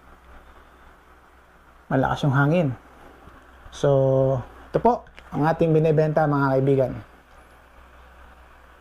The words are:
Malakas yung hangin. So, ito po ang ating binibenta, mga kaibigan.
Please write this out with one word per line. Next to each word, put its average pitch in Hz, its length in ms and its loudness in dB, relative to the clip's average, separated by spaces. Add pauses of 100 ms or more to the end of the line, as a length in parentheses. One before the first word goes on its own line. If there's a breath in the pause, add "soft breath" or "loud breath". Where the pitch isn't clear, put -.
(1900)
Malakas 131 320 -2
yung 147 80 2
hangin. 143 400 0 (1000)
So, - 160 -2 (840)
ito - 80 -2
po 233 240 0 (300)
ang 151 160 0
ating 165 260 0
binibenta, 156 540 2
mga 139 260 0
kaibigan. 135 380 0 (1900)